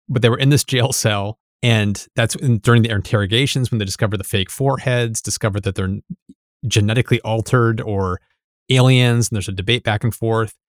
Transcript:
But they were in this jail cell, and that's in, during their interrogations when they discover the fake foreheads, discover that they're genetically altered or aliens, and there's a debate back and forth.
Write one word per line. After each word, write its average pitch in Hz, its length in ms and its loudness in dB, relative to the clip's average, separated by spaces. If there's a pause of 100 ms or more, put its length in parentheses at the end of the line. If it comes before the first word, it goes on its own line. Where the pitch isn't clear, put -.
But 120 140 -2
they 117 80 6
were 117 80 0
in 135 100 2
this 143 160 4
jail 120 280 0
cell, 104 460 -2 (260)
and 107 400 2 (120)
that's 117 200 0
in, 120 220 2
during 120 240 4
their 113 140 0
interrogations 113 760 -2
when 120 80 -2
they 104 60 -2
discover 98 320 -4
the 95 80 -6
fake 98 260 -4
foreheads, 123 680 -2
discover 104 400 -4
that 98 140 -4
they're 98 240 -4 (680)
genetically 113 540 0
altered 113 600 0
or 95 400 -4 (500)
aliens, 123 580 4
and 113 80 -4
there's 98 120 -6
a 104 40 -6
debate 98 320 -2
back 104 200 -2
and 117 100 -2
forth. 113 400 -2 (140)